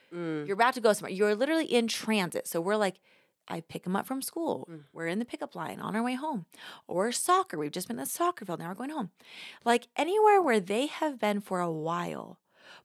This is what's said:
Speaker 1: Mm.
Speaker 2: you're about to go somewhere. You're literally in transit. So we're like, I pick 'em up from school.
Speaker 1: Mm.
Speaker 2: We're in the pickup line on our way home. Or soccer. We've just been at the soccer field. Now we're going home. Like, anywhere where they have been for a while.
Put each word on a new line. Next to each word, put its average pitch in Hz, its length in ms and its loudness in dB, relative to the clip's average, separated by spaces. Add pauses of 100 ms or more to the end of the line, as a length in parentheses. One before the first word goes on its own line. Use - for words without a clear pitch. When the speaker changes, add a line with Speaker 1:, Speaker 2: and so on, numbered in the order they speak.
(120)
Speaker 1:
Mm. 160 340 -4
Speaker 2:
you're 190 80 -2
about 233 200 4
to 254 60 -6
go 220 120 6
somewhere. 202 200 -2
You're 208 220 2
literally 294 300 0
in 233 240 2
transit. 208 580 -2
So 170 140 -2
we're 196 160 0
like, 196 240 0 (480)
I 170 120 -6
pick - 260 -12
'em 185 100 0
up - 100 -2
from 269 140 -6
school. - 500 -4
Speaker 1:
Mm. 151 220 -16
Speaker 2:
We're 160 140 -8
in 175 120 -2
the 240 60 -2
pickup - 300 -10
line 170 260 -8
on 180 160 -4
our 226 60 0
way 247 120 -2
home. 262 320 -6 (400)
Or 190 260 0
soccer. 370 460 2
We've 151 140 -4
just 180 160 -6
been 233 100 -6
at 269 80 -6
the - 40 -8
soccer 349 340 -2
field. 175 140 -6
Now 165 100 -8
we're 190 60 -8
going 254 160 -10
home. 269 200 -6 (540)
Like, 233 320 2
anywhere 403 460 6
where 240 180 4
they 202 260 0
have 302 320 -2
been 208 220 2
for 185 200 -2
a 175 100 0
while. 160 680 -4 (440)